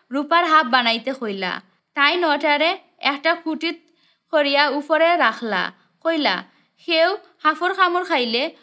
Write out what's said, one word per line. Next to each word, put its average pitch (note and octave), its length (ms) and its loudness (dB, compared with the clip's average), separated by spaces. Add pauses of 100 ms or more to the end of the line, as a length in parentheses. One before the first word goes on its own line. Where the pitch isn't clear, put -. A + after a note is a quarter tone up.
(120)
রূপার D4 340 0
হাপ D#4 200 4
বানাইতে A#3+ 480 0
কইলা। G3 480 -6 (320)
তাই D4 240 2
নটারে D#4 600 0 (200)
একটা C#4+ 380 -2
কুটিত D#4+ 440 -6 (520)
করিয়া C#4+ 380 2
উপরে D#4 480 2
রাখলা। A3 540 -2 (320)
কইলা, D4 400 -2 (420)
"কেউ E4+ 320 2 (260)
হাফর D#4+ 300 0
খামর F4+ 300 2
খাইলে C4+ 600 -2